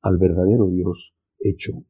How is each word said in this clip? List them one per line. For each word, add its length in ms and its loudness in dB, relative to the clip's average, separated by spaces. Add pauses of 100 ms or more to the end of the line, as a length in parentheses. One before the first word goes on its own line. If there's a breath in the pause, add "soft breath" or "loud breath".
al 160 0
verdadero 520 2
Dios 440 -6 (240)
hecho 520 -6